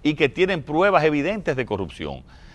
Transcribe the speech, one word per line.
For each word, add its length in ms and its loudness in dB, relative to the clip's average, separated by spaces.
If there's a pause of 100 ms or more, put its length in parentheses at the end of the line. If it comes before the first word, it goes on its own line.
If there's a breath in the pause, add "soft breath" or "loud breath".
y 120 0
que 160 2
tienen 320 0
pruebas 420 2
evidentes 500 0
de 120 -2
corrupción. 560 -6 (320 soft breath)